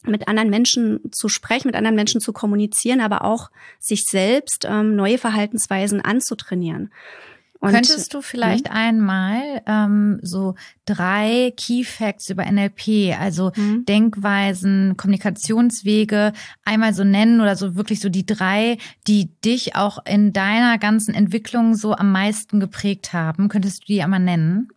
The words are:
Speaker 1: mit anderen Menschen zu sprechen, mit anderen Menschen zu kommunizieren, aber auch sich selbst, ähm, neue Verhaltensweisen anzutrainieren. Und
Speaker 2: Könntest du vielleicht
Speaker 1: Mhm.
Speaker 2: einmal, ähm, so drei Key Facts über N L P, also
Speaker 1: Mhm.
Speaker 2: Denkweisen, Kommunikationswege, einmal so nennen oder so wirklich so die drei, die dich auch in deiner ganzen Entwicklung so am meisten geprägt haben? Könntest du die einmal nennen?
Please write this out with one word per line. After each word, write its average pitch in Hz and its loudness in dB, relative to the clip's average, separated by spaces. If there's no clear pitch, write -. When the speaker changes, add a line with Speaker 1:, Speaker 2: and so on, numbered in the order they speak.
Speaker 1:
mit 208 -4
anderen 220 2
Menschen 220 0
zu - -4
sprechen, - -2
mit 233 -2
anderen 220 2
Menschen 208 0
zu 214 -4
kommunizieren, 214 0
aber 208 0
auch 226 -4
sich - -2
selbst, 208 0
ähm, 214 0
neue 202 2
Verhaltensweisen 208 -2
anzutrainieren. 190 -4
Und 202 0
Speaker 2:
Könntest 254 2
du 285 -6
vielleicht 233 -2
Speaker 1:
Mhm. - -6
Speaker 2:
einmal, 220 0
ähm, 208 2
so 185 -4
drei 214 0
Key 247 -2
Facts - -6
über 190 -4
N 202 0
L 202 0
P, 202 0
also 180 -2
Speaker 1:
Mhm. 214 0
Speaker 2:
Denkweisen, 196 0
Kommunikationswege, 214 0
einmal 220 2
so 190 -2
nennen 214 6
oder 202 2
so 185 -4
wirklich 214 -2
so 202 -2
die 185 -2
drei, 214 0
die 208 2
dich 240 -2
auch 202 -2
in 208 4
deiner 226 2
ganzen 214 0
Entwicklung 226 2
so 214 0
am 196 0
meisten 208 0
geprägt 196 -4
haben? 165 0
Könntest 196 -2
du - -20
die 202 0
einmal 185 0
nennen? 180 2